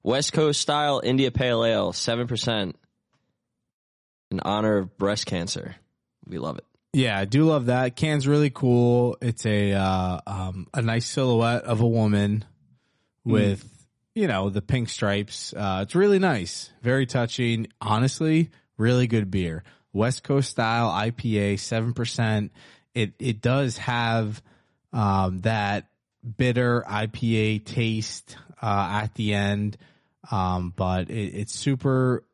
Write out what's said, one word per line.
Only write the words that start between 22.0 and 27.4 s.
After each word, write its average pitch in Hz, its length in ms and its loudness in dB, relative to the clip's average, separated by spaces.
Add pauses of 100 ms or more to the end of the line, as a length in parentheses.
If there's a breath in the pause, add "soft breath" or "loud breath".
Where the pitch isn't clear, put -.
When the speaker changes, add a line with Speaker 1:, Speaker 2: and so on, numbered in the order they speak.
Speaker 2:
It, 107 260 -2
it 113 220 -4
does 127 360 0
have, 113 640 -2 (520 soft breath)
um, 95 480 0
that 104 460 -2 (500)
bitter 123 500 2
I 107 200 -2
P 113 300 -2
A 107 220 2